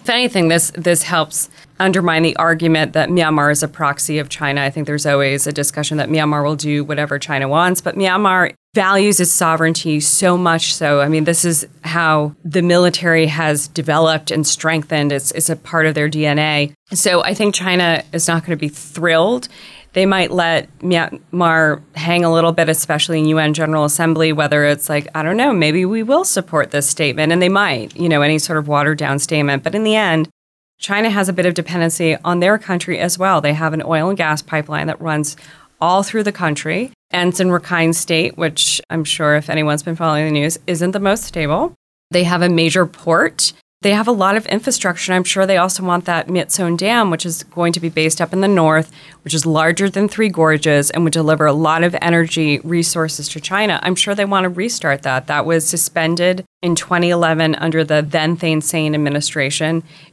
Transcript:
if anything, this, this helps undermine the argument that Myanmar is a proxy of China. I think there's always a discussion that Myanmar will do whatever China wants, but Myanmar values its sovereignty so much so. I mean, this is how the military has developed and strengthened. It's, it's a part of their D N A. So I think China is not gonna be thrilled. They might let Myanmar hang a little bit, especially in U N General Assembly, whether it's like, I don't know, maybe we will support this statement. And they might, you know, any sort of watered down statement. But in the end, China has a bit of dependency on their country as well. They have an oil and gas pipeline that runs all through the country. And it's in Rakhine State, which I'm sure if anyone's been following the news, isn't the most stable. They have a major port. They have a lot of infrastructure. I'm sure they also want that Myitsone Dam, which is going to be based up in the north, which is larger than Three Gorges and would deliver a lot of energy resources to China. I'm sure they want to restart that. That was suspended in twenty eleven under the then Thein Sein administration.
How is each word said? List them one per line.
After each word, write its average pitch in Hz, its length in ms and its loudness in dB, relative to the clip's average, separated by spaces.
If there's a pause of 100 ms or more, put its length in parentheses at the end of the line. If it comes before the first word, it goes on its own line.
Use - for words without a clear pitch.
if - 60 -12
anything, 233 400 0
this, 165 260 2
this 170 280 0
helps 160 480 -2 (280)
undermine 175 440 2
the 165 140 2
argument 160 580 0
that 160 160 0
Myanmar 156 400 2
is 147 120 0
a 151 60 -2
proxy 147 500 -4
of 139 100 -6
China. 143 340 -4
I 135 80 -2
think 147 160 -6
there's 147 180 -4
always 139 420 0
a 151 60 -4
discussion 147 460 -4
that 139 100 -2
Myanmar 151 340 0
will 151 140 -2
do 147 280 -2
whatever 143 340 -4
China 135 300 -4
wants, 175 320 2
but - 160 -6
Myanmar 185 580 2 (200)
values 196 460 4
its 175 100 0
sovereignty 160 680 0
so 175 380 2
much 165 360 0
so. 143 260 2
I 143 80 2
mean, 156 160 2
this 170 200 0
is 170 220 -2 (160)
how 160 520 0 (100)
the 170 180 -2
military 175 640 4
has 151 420 -2
developed 156 600 0
and 151 160 0
strengthened. 151 680 0
It's, 139 200 -4
it's - 180 -2
a 151 60 -4
part 160 300 0
of 156 80 0
their 151 140 0
D 151 160 -2
N 147 140 2
A. 147 340 0 (200)
So 180 300 2
I 190 120 -2
think 202 200 0
China 180 480 0 (100)
is 160 140 -2
not 165 180 0
gonna 170 120 -4
be 147 120 -4
thrilled. 170 800 0 (440)
They 190 140 2
might 196 260 0
let 165 480 0
Myanmar 165 1000 0 (140)
hang 175 300 0
a 165 80 4
little 165 180 4
bit, 165 180 2
especially 156 520 0
in 156 60 2
U 156 120 2
N 151 160 2
General 156 300 0
Assembly, 160 480 2
whether 147 320 0
it's 147 240 0
like, 147 260 -2
I 156 80 -4
don't 175 140 -2
know, 262 160 2
maybe 170 320 2
we 220 180 -2
will 285 220 2
support 170 480 -2
this 143 160 0
statement. 156 440 0
And 170 80 2
they 180 80 4
might, 190 480 -2
you 175 120 -2
know, 147 140 2
any 151 180 2
sort 160 180 -2
of 147 80 -4
watered 147 320 0
down 143 220 -2
statement. 143 420 -2
But - 140 -4
in 220 80 -2
the 214 100 2
end, 165 340 0 (520)
China 196 300 -2
has 196 180 0
a 190 40 0
bit 180 140 0
of 170 80 0
dependency 170 720 0
on 175 160 0
their 202 180 4
country 180 400 -4
as 175 220 -2
well. 185 200 2
They 147 120 0
have 156 200 -2
an 156 120 -4
oil 160 240 0
and 196 100 -2
gas 156 240 -2
pipeline 151 460 -4
that - 120 -6
runs 151 360 -4 (440)
all 180 220 4
through 214 220 -2
the 202 80 -2
country. 170 580 -4 (200)
And 180 180 0
it's 175 100 -2
in 185 100 2
Rakhine 165 460 0
State, 165 420 -2
which - 440 -2 (100)
I'm 165 140 -2
sure 147 320 0
if 151 120 -2
anyone's 151 360 -2
been 170 100 -6
following 156 300 0
the 156 80 -2
news, 147 340 -2
isn't 175 240 -2
the 202 80 -2
most 202 240 0
stable. 175 500 -4 (380)
They 175 140 2
have 175 180 0
a 175 60 4
major 165 380 2
port. - 680 0 (300)
They 202 100 2
have 214 160 0
a 247 40 4
lot 196 220 2
of 220 120 -2
infrastructure. 196 680 -2
I'm 185 120 2
sure 190 200 0
they 190 140 2
also 185 260 0
want 175 220 0
that 170 200 -2
Myitsone 170 520 -2
Dam, 214 320 0
which 160 160 -4
is 165 160 -6
going 170 320 -2
to 165 60 -2
be 170 100 -4
based 160 280 0
up 165 140 -2
in 190 80 0
the 196 80 2
north, 160 420 4 (320)
which 156 120 -6
is 156 100 -2
larger 165 460 2
than 202 180 0
Three 220 220 0
Gorges 156 600 2
and 165 140 0
would 156 80 2
deliver 156 320 2
a 147 80 4
lot 160 320 2
of 175 160 0
energy 165 600 0
resources 165 680 -2
to 156 120 -12
China. 196 420 -2
I'm 180 120 0
sure 202 200 -2
they 202 100 0
want 196 200 0
to 185 40 0
restart 175 540 -4
that. 131 240 -2
That 147 180 -2
was 160 240 0
suspended 175 800 -2 (160)
in 175 120 0
twenty 175 360 0
eleven 160 460 2
under 160 280 0
the 151 160 2
then 160 380 0
Thein 156 240 0
Sein 156 320 -2
administration. 147 880 -2 (300)